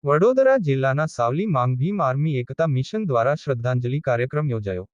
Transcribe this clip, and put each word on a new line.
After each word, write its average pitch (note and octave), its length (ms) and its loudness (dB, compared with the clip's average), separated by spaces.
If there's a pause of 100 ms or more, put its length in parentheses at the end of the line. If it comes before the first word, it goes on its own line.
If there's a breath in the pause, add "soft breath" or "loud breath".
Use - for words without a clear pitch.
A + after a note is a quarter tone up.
વડોદરા B3+ 560 4
જિલ્લાના C#3 540 0
સાવલી C3 340 0
માંગ B2+ 300 0
ભીમ F3+ 240 -2
આર્મી C#3+ 400 0
એકતા C#3 260 -2
મિશન D3 400 -2
દ્વારા C3 280 2
શ્રદ્ધાંજલિ B2+ 680 -2
કાર્યક્રમ C3 500 -2
યોજાયો. G2 320 -4 (140)